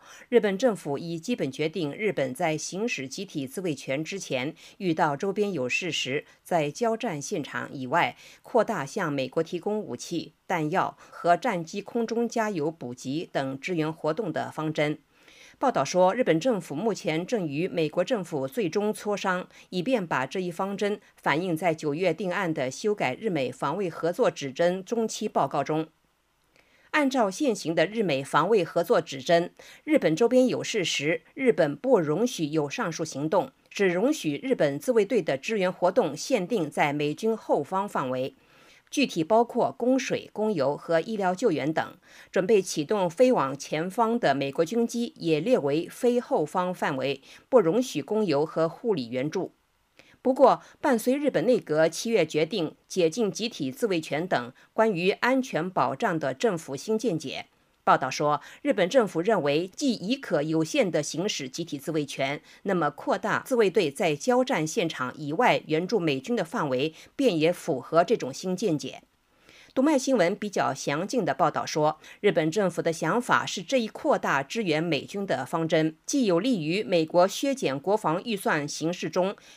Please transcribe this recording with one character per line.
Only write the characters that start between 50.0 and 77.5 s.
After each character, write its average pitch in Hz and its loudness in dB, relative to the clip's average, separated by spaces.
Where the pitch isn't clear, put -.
不 254 2
过， 247 6
伴 240 2
随 254 0
日 294 0
本 165 0
内 220 4
阁 156 2
七 196 -2
月 196 4
决 156 0
定 160 -4
解 165 2
禁 214 0
集 220 -4
体 139 -4
自 170 -4
卫 180 0
权 156 -4
等 123 -2
关 226 2
于 180 2
安 254 2
全 180 -2
保 131 0
障 180 0
的 139 -2
政 190 0
府 135 -8
新 220 -2
见 185 -2
解， - -10
报 170 6
道 131 0
说， 147 0
日 285 2
本 190 2
政 226 4
府 165 -4
认 185 2
为， 151 2
既 262 -2
已 220 -2
可 175 0
有 160 0
限 208 0
地 160 0
行 165 -4
使 139 -4
集 165 -8
体 147 -10
自 156 -8
卫 151 0
权， 139 -4
那 202 0
么 151 2
扩 262 -2
大 190 -2
自 262 -2
卫 214 4
队 160 2
在 165 0
交 247 2
战 185 -2
现 170 0
场 127 -6
以 147 -6
外 175 2
援 160 0
助 202 0
美 143 0
军 233 -4
的 202 -2
范 170 -4
围， 135 -2
便 240 2
也 156 4
符 135 -4
合 165 4
这 226 2
种 135 -4
新 185 -4
见 180 0
解。 - -8
读 262 2
卖 302 4
新 262 2
闻 180 4
比 208 -6
较 135 0
详 151 -4
尽 233 -2
的 - 0
报 156 2
道 120 -4
说， 151 0
日 202 4
本 160 2
政 202 2
府 170 -6
的 165 0
想 175 0
法 - 2
是 - -6
这 262 0
一 220 -2
扩 247 0
大 156 0
支 226 -4
援 156 2
美 160 0
军 202 -8
的 131 -2
方 165 -2
针， 160 2
既 277 0
有 175 4
利 214 0
于 180 0
美 165 2
国 175 4
削 277 -2